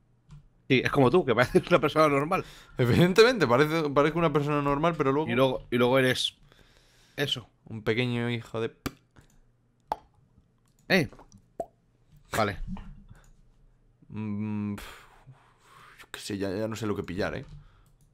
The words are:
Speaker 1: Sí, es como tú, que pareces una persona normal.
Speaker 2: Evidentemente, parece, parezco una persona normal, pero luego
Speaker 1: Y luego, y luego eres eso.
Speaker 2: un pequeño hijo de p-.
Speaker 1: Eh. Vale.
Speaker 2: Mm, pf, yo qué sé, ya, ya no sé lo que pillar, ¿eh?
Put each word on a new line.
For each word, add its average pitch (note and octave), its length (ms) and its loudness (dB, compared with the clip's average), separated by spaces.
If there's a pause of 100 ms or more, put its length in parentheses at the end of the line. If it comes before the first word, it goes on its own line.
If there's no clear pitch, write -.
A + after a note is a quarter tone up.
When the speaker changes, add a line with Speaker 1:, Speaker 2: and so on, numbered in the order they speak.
(680)
Speaker 1:
Sí, B2+ 160 4
es - 80 -4
como C3 200 4
tú, F3 140 4
que B2+ 100 2
pareces B2 340 2
una F3 100 4
persona D#3 280 2
normal. D3+ 360 -2 (340)
Speaker 2:
Evidentemente, F3+ 680 4
parece, D3+ 420 2
parezco D3 300 2
una D#3+ 140 2
persona D3 280 0
normal, D3 360 0
pero C3+ 140 0
luego D3 180 -2
Speaker 1:
Y A#2 60 -4
luego, C3 360 0
y B2 60 0
luego B2 220 4
eres B2+ 360 -2 (800)
eso. C3+ 320 -6 (180)
Speaker 2:
un A2 180 -14
pequeño A#2+ 460 -2
hijo A#2 300 -8
de A2+ 100 -4
p-. - 220 -14 (2000)
Speaker 1:
Eh. E3+ 200 2 (1300)
Vale. G#2 220 -2 (1500)
Speaker 2:
Mm, G#2 640 -6
pf, - 120 -14 (1120)
yo - 100 -20
qué - 80 -16
sé, - 180 -8
ya, G2 140 -4
ya G#2+ 160 -4
no A2+ 80 -10
sé G#2+ 120 -8
lo G#2 80 -2
que F#2+ 80 -6
pillar, F2 320 -6
¿eh? - 100 -12 (680)